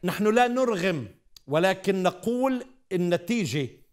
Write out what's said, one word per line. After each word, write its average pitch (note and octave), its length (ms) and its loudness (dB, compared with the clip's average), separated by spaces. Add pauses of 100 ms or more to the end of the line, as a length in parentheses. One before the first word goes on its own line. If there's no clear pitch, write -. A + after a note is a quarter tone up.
نحن G#3 300 0
لا B3 140 6
نرغم، F#3+ 600 -2 (380)
ولكن F#3+ 560 0
نقول B3 600 0 (280)
النتيجة F3 760 0 (240)